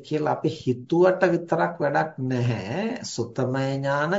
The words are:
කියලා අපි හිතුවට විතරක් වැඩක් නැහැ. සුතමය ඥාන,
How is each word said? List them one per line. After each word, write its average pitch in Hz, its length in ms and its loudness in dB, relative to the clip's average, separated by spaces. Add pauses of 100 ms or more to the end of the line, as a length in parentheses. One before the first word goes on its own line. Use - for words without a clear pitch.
කියලා 151 340 -2
අපි 160 180 -2
හිතුවට 175 760 2
විතරක් 170 500 0
වැඩක් 151 420 0
නැහැ. 120 600 -2 (220)
සුතමය 127 600 -4
ඥාන, 139 520 0